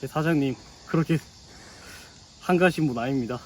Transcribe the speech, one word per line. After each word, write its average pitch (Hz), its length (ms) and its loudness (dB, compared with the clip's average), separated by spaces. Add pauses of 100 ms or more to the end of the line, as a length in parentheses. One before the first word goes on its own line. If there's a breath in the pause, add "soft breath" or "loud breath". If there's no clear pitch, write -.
제 135 60 -6
사장님 151 480 0 (320)
그렇게 160 320 2 (1200 loud breath)
한가하신 170 460 2
분 120 100 -4
아닙니다. 123 480 -2